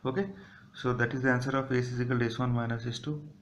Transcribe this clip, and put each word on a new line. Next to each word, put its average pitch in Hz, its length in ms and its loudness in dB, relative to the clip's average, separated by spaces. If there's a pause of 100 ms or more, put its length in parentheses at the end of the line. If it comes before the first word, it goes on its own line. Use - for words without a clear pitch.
Okay, 185 220 0 (460)
so 123 180 0
that 120 220 2
is 127 80 -2
the 131 80 4
answer 127 260 2
of 131 160 0
S 123 200 2
is 123 80 -2
equal 123 180 2
to 120 80 2
S 113 120 -4
one 123 140 2
minus 117 340 0
S 120 120 -6
two. 151 240 -6 (200)